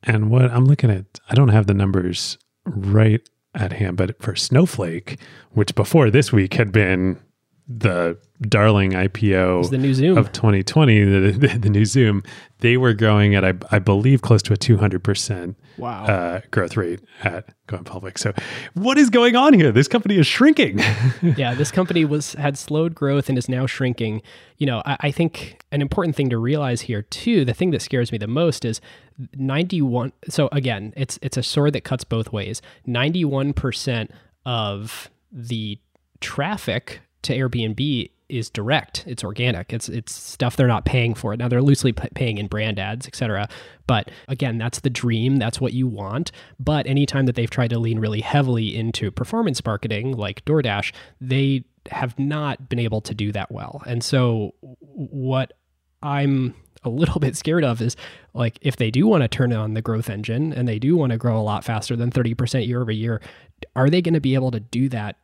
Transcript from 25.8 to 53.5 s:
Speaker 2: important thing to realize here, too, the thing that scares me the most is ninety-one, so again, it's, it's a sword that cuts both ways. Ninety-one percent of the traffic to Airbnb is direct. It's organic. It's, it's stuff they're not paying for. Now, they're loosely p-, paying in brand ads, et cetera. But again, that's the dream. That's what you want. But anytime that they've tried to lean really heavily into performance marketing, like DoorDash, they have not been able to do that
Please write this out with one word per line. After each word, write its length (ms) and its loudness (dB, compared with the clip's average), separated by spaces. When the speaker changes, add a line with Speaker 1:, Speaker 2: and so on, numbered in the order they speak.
Speaker 2:
important 320 -2
thing 160 0
to 80 0
realize 440 -2
here, 200 -6
too, 420 0
the 100 -2
thing 180 -2
that 100 -4
scares 300 -2
me 60 -6
the 100 -8
most 360 -2
is 160 -4
ninety-one, 800 -2
so 240 0
again, 440 -4
it's, 260 -8
it's 140 -6
a 60 -4
sword 300 0
that 100 -6
cuts 220 -6
both 280 -6
ways. 300 -8
Ninety-one 680 -2
percent 560 -4
of 640 -6
the 460 -10
traffic 800 -6
to 140 -4
Airbnb 720 -4
is 220 -8
direct. 560 -6
It's 180 -12
organic. 480 -4
It's, 160 -8
it's 260 -10
stuff 420 -6
they're 120 4
not 160 0
paying 300 0
for. 220 -6
Now, 120 -4
they're 140 2
loosely 300 4
p-, 220 -8
paying 240 -4
in 100 -6
brand 300 -4
ads, 280 -8
et 100 -20
cetera. 320 -4
But 240 0
again, 300 -4
that's 220 -6
the 100 -2
dream. 460 0
That's 240 -2
what 120 -2
you 160 -2
want. 440 -6
But 260 -2
anytime 400 0
that 100 0
they've 140 -2
tried 200 -2
to 80 -2
lean 220 -2
really 200 -4
heavily 560 -2
into 360 -4
performance 520 -4
marketing, 520 -6
like 280 -8
DoorDash, 480 -2
they 440 0
have 280 -6
not 500 -4
been 120 -4
able 200 -2
to 140 -10
do 180 -4
that 200 -6